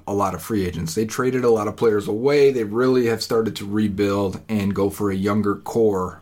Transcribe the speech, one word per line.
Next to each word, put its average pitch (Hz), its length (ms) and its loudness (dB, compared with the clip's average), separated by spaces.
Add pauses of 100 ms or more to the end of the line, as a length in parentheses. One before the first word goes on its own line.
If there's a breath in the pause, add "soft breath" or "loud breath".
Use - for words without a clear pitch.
a 98 80 -6
lot 98 220 -2
of 82 80 -12
free 104 200 -2
agents. 85 300 -6
They 113 140 -2
traded 127 360 -2
a 120 60 4
lot 107 180 2
of 101 80 -6
players 104 320 2
away. 139 440 4
They 123 120 -2
really 123 440 2
have 113 160 -2
started 110 320 0
to 104 100 -10
rebuild 101 840 0
and 101 280 -2
go 98 160 0
for 101 180 -2
a 95 60 -2
younger 101 400 0
core 95 680 0